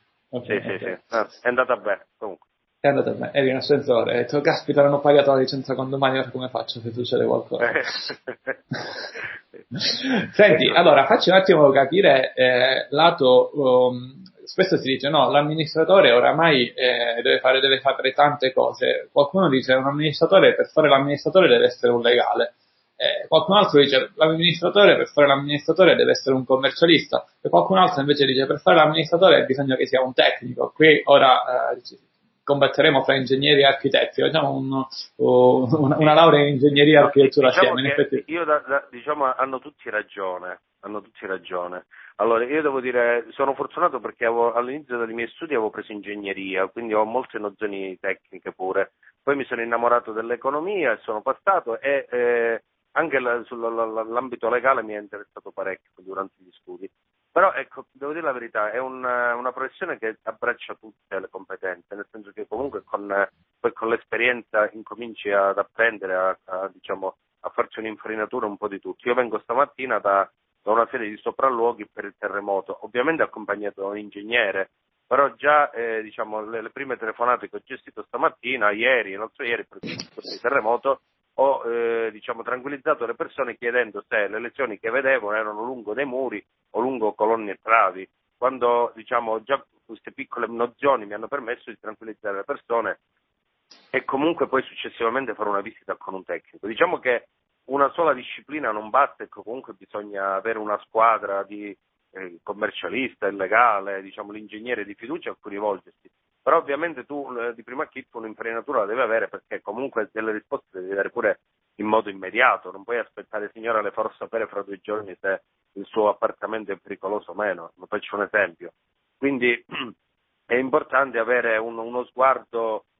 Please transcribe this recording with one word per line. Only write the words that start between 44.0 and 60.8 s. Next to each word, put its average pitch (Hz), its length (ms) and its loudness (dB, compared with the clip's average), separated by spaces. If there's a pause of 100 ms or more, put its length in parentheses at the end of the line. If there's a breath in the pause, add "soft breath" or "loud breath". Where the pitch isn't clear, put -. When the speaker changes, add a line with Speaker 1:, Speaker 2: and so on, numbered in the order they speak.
Speaker 2:
avevo, 117 280 2
all'inizio 123 500 -4
dei 113 100 -8
miei 117 140 -6
studi 156 260 -8
avevo 110 160 -2
preso 110 220 -12
ingegneria, 98 760 -6
quindi 113 280 -8
ho 107 100 2
molte 117 340 -6
nozioni 98 600 -8
tecniche 95 520 -10
pure. 95 400 -4 (300 soft breath)
Poi 143 140 -2
mi 135 80 -6
sono 117 180 -6
innamorato 117 500 0
dell'economia 131 800 -4
e 107 120 -4
sono 107 180 -6
passato 135 580 -2
e, 135 300 -2
eh, 120 520 0 (320)
anche 147 260 -2
la, 120 240 -2
sulla, 117 260 -8
la, 113 160 -2
la, 110 160 -6
l'ambito 117 480 -6
legale 123 320 0
mi 107 120 -10
è 104 60 -8
interessato 101 520 -18
parecchio 95 500 -12
durante 95 360 -10
gli 92 120 -20
studi. 90 400 -18 (420)
Però, 185 220 4
ecco, 131 380 -12
devo 139 200 -10
dire 160 140 -8
la 139 60 -2
verità, 113 400 -4
è 117 60 -4
un, 131 240 -8
una 123 500 -2
professione 135 440 -8
che 110 280 -8
abbraccia 113 500 -8
tutte - 440 -16